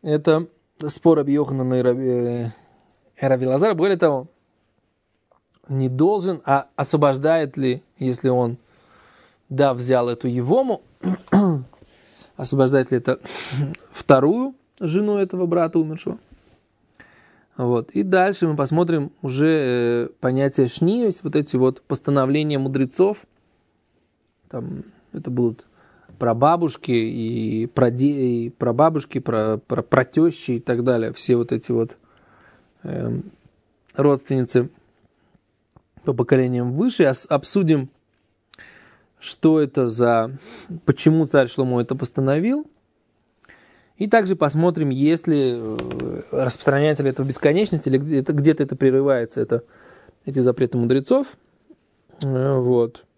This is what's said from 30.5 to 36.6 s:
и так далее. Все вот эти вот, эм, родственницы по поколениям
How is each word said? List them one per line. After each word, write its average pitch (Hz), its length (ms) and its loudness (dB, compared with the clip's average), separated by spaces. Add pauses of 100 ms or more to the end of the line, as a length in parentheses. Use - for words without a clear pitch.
и 120 80 -2
так 120 240 -2
далее. 117 280 0
Все - 240 0
вот 120 160 -2
эти 117 200 -4
вот, 113 240 -2 (840)
эм, - 480 -8 (640)
родственницы 131 720 0 (1400)
по 147 80 -2
поколениям 123 600 0